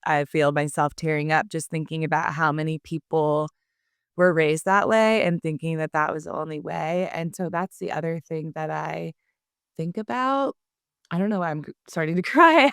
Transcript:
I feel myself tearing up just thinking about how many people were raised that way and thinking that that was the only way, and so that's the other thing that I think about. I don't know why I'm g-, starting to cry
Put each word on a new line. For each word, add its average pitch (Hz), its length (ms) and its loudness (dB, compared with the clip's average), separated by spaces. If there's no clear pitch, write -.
I 151 220 0
feel 147 260 2
myself 147 440 -2
tearing 156 360 -2
up 160 160 0
just 165 220 -8
thinking 160 340 -4
about 151 300 0
how 156 180 0
many 156 260 -2
people 151 720 -2
were 180 180 6
raised 156 320 2
that 196 220 4
way 220 360 4
and 175 180 0
thinking 160 360 -4
that 156 140 -4
that 151 220 0
was 156 100 -8
the - 100 -10
only 156 260 -6
way, 170 520 -4
and 165 240 -6
so 180 140 -4
that's 175 280 -6
the - 140 -8
other 165 360 -4
thing 160 260 -8
that 156 160 -6
I 156 420 -6
think 170 200 -6
about. 254 580 -2
I 170 80 -4
don't 196 120 0
know 208 100 0
why 170 100 -2
I'm 151 140 -6
g-, - 80 -16
starting 165 280 -2
to 180 60 2
cry 311 500 6